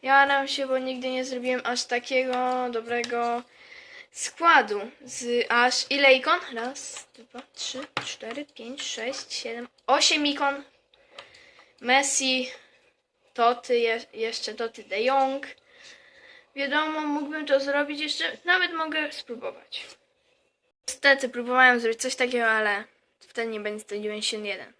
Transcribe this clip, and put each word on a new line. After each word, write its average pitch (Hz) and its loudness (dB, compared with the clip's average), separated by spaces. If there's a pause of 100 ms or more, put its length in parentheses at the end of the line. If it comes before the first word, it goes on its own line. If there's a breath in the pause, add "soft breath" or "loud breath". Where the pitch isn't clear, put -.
Jaram 277 6
się, 277 -4
bo 262 0
nigdy 262 -4
nie 254 -4
zrobiłem 254 -2
aż 240 -2
takiego 254 0
dobrego 240 -2 (680 loud breath)
składu 220 2 (100)
z 240 -2
aż 240 4
ile 277 6
ikon? 302 4 (140)
Raz, 240 -10
dwa, 240 -20 (120)
trzy, - -8 (260)
cztery, 240 -10
pięć, 247 -14
sześć, - -8
siedem, 233 -8 (200)
osiem 294 4
ikon. 285 0 (1200 loud breath)
Messi, 262 2 (840 loud breath)
Toty, 247 2
je-, 233 0
jeszcze 220 -6
Toty, 226 -8
De 202 -4
Jong. 269 2 (1080 loud breath)
Wiadomo, 302 -2
mógłbym 294 -4
to 277 4
zrobić 285 -2
jeszcze, 302 -4
nawet 349 2
mogę 311 -4
spróbować. - -12 (1000)
Niestety 277 2
próbowałem 247 4
zrobić 226 -2
coś 254 -4
takiego, 247 0
ale 214 0 (360)
wtedy - -6
nie 220 -6
będzie 208 -8
sto 208 -8
dziewięćdziesiąt 214 -6
jeden. 185 -8